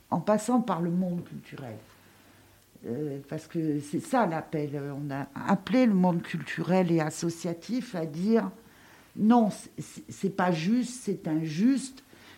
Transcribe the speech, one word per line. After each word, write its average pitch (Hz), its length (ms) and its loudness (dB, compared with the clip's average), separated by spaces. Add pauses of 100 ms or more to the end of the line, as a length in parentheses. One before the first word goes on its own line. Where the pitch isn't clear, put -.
(100)
en 175 100 0
passant 214 400 2
par 190 220 0
le 175 80 0
monde 175 340 0
culturel. 135 520 -12 (1080)
Euh, 139 320 -4 (100)
parce 156 180 -8
que 160 340 -2
c'est 160 200 -4
ça 240 260 2
l'appel. 147 540 -4 (140)
On 143 180 -6
a 135 140 -4 (200)
appelé 202 400 4
le 208 80 6
monde 180 280 4
culturel 165 720 0
et 165 80 4
associatif 170 960 -4
à 165 120 -4
dire 190 440 2 (680)
non, 220 340 6
c'est, - 200 -12 (120)
c'est, - 260 -16
c'est - 280 -4
pas 185 160 2
juste, 202 500 0
c'est 180 260 -4
injuste, 160 720 0 (360)